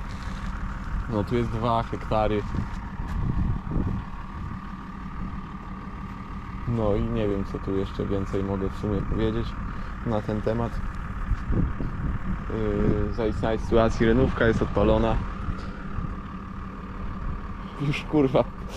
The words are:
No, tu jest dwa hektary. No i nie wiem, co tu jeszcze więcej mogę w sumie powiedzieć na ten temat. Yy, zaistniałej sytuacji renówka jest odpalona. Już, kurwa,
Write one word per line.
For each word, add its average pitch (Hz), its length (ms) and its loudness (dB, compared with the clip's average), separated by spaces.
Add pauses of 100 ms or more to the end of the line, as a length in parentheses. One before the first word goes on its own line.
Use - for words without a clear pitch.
(1080)
No, 104 140 2
tu 120 120 0
jest 117 140 2
dwa 117 340 2
hektary. 107 580 0 (4000)
No 110 280 4
i 113 60 2
nie 113 260 2
wiem, 98 240 2
co 104 80 -4
tu 98 180 0
jeszcze 95 280 0
więcej 98 380 0
mogę 98 260 0
w - 100 -6
sumie 104 220 0
powiedzieć 110 460 0 (580)
na 110 160 2
ten 107 200 0
temat. 113 300 2 (2250)
Yy, - 60 -2
zaistniałej 113 460 2
sytuacji 113 460 6
renówka 120 400 6
jest 113 160 6
odpalona. 110 540 4 (2750)
Już, 143 220 0
kurwa, 135 400 6 (340)